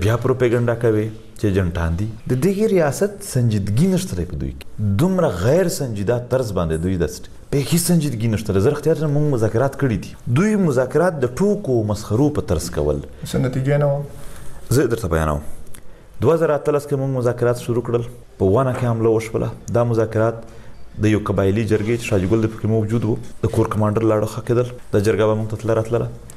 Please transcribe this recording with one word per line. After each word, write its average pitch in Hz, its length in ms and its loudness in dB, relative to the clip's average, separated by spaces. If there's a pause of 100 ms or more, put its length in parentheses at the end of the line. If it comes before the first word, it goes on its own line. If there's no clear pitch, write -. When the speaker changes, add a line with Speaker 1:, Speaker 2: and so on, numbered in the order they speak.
Speaker 1:
بیا 113 220 2
پروپیګنډا 120 480 2 (100)
کوي 110 220 2 (320)
چې - 80 0 (100)
جنټان 85 460 0
دي. 110 60 -4 (200)
د 127 160 0
دغې 196 300 2
ریاست 180 420 0 (140)
سنجیدګي 110 640 2
نشته 92 260 -2
دی 78 140 -4
په 69 100 -6
دوی 65 140 -4
کې. 104 340 -2 (120)
دومره 180 280 2 (140)
غیر 170 320 4
سنجیده 113 400 -2 (160)
طرز 123 180 0
باندې 82 320 0
دوی 92 140 0
داسې - 360 -4 (160)
په 143 80 0 (140)
هیڅ 170 160 2
سنجیدګي 143 480 2
نشته - 160 -2
ده. 95 80 4
زه 117 100 4
رښتیا 151 300 0
ته 156 160 0
موږ 147 180 2
مذاکرات 113 460 2
کړي 120 240 2
دي. - 60 -14 (280)
دوی 214 180 4 (120)
مذاکرات 143 560 2
د 120 160 -2
ټوکو 180 500 2
مسخرو 110 480 0
په - 140 -4
طرز 80 260 -2
کول. 73 260 0 (200)
Speaker 2:
څه - 120 -4 (120)
نتیجه 139 340 0
نه 143 80 2
وه؟ 147 340 -6 (520)
Speaker 1:
زه 160 160 4
درته 104 160 -4
بیانوم. 78 360 0 (800)
دوه 160 140 4
زره 156 180 2
اتلس 143 320 0
کې 143 140 -2
موږ 135 100 -2 (100)
مذاکرات 120 460 0
شروع 120 220 0
کړل. 120 160 0 (340)
په 101 60 2 (100)
ونه 131 200 2
کې 123 160 -4
حمله 113 240 2
وشوله. 113 340 -2 (280)
دا 120 160 4
مذاکرات 113 500 0 (600)
د - 20 2 (100)
یو 101 140 2
قبایلي 98 400 2
جرګې 107 320 2
چې - 80 -10
شاه 95 240 2
ګل 113 120 4
د 110 100 0
پکې - 200 -6
موجود 110 300 0
و، 113 120 0 (280)
د 113 100 0
کور 110 200 2
کمانډر 107 360 2
لاړو 107 240 2
ښه 117 140 -8
کېدل. 120 200 2 (240)
دا 113 140 4
جرګه 107 240 4
به 107 80 2
موږ 107 120 -4
ته 107 120 -6
تله 110 180 0
راتلله. 117 280 -2 (280)